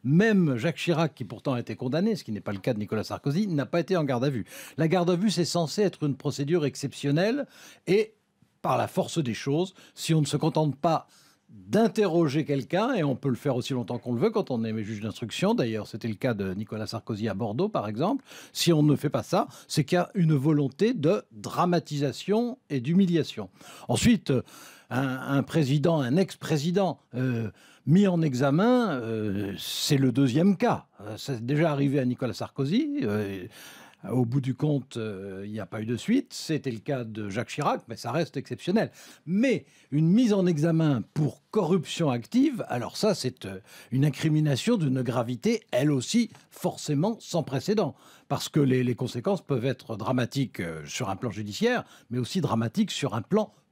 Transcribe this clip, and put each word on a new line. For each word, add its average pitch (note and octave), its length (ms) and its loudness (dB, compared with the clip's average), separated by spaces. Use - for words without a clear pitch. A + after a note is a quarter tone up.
Même F3 540 4
Jacques B2+ 220 -2
Chirac, D#3+ 360 0
qui - 80 -12
pourtant G#2+ 300 -6
a A#2+ 80 -2
été - 160 -8
condamné, E3 400 0
ce - 80 -12
qui - 80 -8
n'est G2+ 80 -6
pas G#2 120 -6
le G2 60 -6
cas B2 160 -2
de G#2 60 -4
Nicolas G#2 240 -4
Sarkozy, C#3+ 420 -2
n'a D3 200 -2
pas - 120 -2
été F3 180 0
en E3 60 2
garde B2+ 220 0
à D3 60 2
vue. A2+ 160 -4
La D#3+ 100 2
garde F3 200 4
à F3+ 60 4
vue, G3 160 2
c'est E3+ 140 0
censé E3 380 0
être F#3+ 200 0
une C#3+ 140 0
procédure D3 500 -2
exceptionnelle D#3 800 -2
et, G3+ 280 2
par C#3 140 0
la A2+ 120 0
force - 340 -2
des B2 100 -2
choses, D3+ 420 -2
si - 180 -4
on D#3+ 80 4
ne C#3+ 60 2
se D3 100 -2
contente D#3 380 0
pas D#3+ 320 0
d'interroger D#3+ 920 2
quelqu'un, E3 500 -2
et F3+ 100 0
on C#3 100 0
peut C3+ 160 -2
le A#2+ 60 0
faire C#3 180 -2
aussi B2 200 -4
longtemps A#2+ 240 -4
qu'on B2 140 -6
le A#2 80 0
veut G#3+ 100 4
quand - 200 -2
on A#2 140 -2
est A2 180 -4
juge G#2 180 -8
d'instruction, A2+ 540 -2
d'ailleurs A2 320 -2
c'était - 220 -8
le A2 60 -4
cas A#2+ 200 -2
de G2 180 -2
Nicolas G#2+ 360 -6
Sarkozy A2 400 -6
à G2+ 40 -2
Bordeaux A#2 380 -2
par A2+ 180 -4
exemple, E3 340 -2
si - 180 0
on D#3 120 6
ne D3 140 6
fait D3+ 120 -4
pas B2+ 140 -2
ça, G3+ 240 0
c'est - 180 0
qu'il - 120 0
y - 20 4
a F3+ 160 0
une D#3+ 200 4
volonté D3 580 2
de F#3+ 300 2
dramatisation D3+ 1300 0
et C#3 120 -2
d'humiliation. E3 680 2
Ensuite, - 420 4
un, C3 460 -2
un C#3 60 4
président, D3+ 580 2
un B2+ 160 0
ex-président, F3 840 0
euh, A#2+ 360 -2
mis F#3 200 6
en F3 140 2
examen, D#3+ 680 2
euh, G#2+ 680 -2
c'est - 400 0
le C3 140 4
deuxième C#3 460 4
cas. G3+ 280 0
Euh, G#2 160 -12
c'est A#2 280 -8
déjà D3 280 2
arrivé C#3+ 260 2
à C3 60 0
Nicolas B2 300 -2
Sarkozy, A#3 680 -2
euh, G2+ 440 -4
au A#2+ 140 2
bout B2 160 0
du B2+ 140 -4
compte, D3 420 -2
euh, G2 480 -8
il G#2 60 -10
n'y G#2+ 100 -8
a F#2+ 60 -10
pas A2 160 -8
eu - 20 -6
de A#2 120 -2
suite. A#3+ 360 0
C'était C#3 380 -4
le A2+ 80 -6
cas C3 240 -4
de A2 260 -8
Jacques A2 200 -4
Chirac, F#3 400 -2
mais A2+ 80 -10
ça A#2+ 160 -8
reste D#3 240 -2
exceptionnel. D3+ 560 -2
Mais G3+ 400 0
une D#3 180 4
mise G#3+ 240 6
en F#3+ 140 4
examen D#3+ 560 2
pour C#3+ 360 -2
corruption E3+ 580 0
active, A3 600 0
alors A#2 280 -6
ça, G3+ 180 2
c'est, - 300 -6
euh, G2 140 -10
une C3 160 2
incrimination D3+ 680 2
d'une C3+ 260 0
gravité, B2 680 -2
elle C#3+ 180 2
aussi, C3+ 400 0
forcément F3+ 720 -2
sans - 220 -4
précédent. C#3+ 540 -2
Parce - 200 -4
que - 120 2
les, B2+ 240 4
les B2 100 0
conséquences B2 500 -2
peuvent B2+ 220 -2
être A#2+ 300 -4
dramatiques, B2 640 -2
euh, E2 260 -6
sur A2+ 240 -6
un G#2+ 60 -4
plan A2 160 -6
judiciaire, G#2+ 520 -2
mais B2 100 -4
aussi B2+ 220 -2
dramatiques A#2+ 520 0
sur - 220 -4
un A2+ 80 -2
plan G#3 300 0